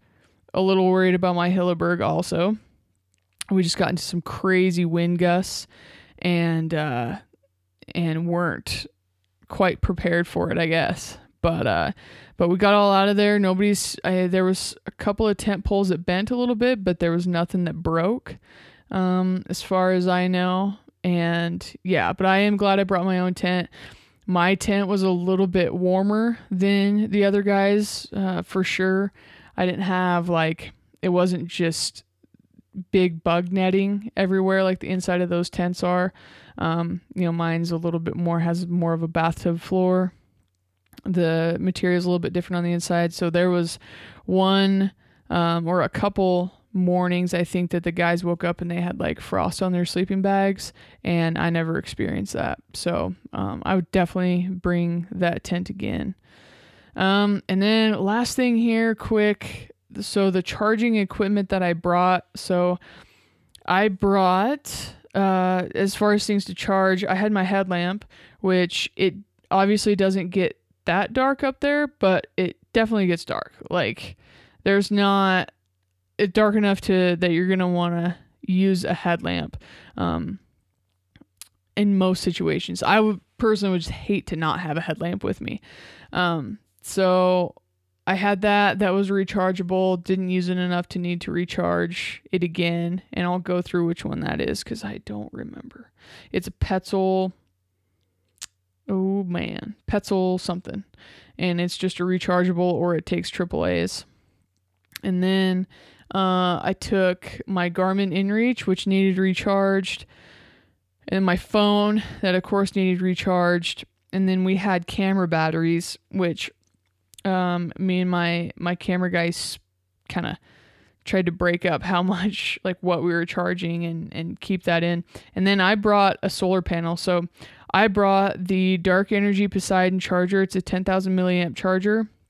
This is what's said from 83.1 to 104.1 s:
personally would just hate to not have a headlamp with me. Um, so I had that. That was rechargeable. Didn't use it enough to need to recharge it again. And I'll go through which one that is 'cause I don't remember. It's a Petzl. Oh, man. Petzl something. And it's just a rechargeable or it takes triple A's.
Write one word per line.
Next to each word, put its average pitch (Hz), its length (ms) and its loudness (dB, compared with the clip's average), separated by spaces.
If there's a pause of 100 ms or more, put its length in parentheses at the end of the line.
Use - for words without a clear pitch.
personally 202 360 0
would 180 80 0
just - 100 -8
hate - 360 -4
to 180 80 -6
not 160 240 -2
have 160 180 -4
a 165 40 -4
headlamp 170 420 -6
with - 180 -4
me. - 200 -8 (500)
Um, 170 460 -2 (240)
so 185 720 2 (540)
I 190 80 0
had 196 260 0
that. 202 380 2
That 208 120 2
was 196 180 0
rechargeable. 185 960 0
Didn't 190 260 -2
use 180 200 0
it 180 80 0
enough 180 320 -2
to 175 100 -6
need 175 220 -4
to - 100 -8
recharge 175 1000 -2
it 185 100 0
again. 170 600 -2 (120)
And 180 140 -2
I'll 180 100 0
go 180 240 -2
through 175 240 0
which 170 200 -4
one - 160 -6
that 76 180 -4
is - 240 -2
'cause - 200 -10
I 208 160 -10
don't - 340 -12
remember. - 580 -16 (400)
It's - 160 -4
a - 40 -10
Petzl. 190 800 0 (1600)
Oh, 190 360 -2
man. 175 500 -8 (120)
Petzl 185 520 0
something. 185 460 -8 (520)
And 175 220 -2
it's 175 180 -4
just - 220 -4
a 180 40 -2
rechargeable 180 540 0
or 175 380 0
it 160 100 -4
takes 175 240 -4
triple 175 360 -4
A's. - 400 -2 (1000)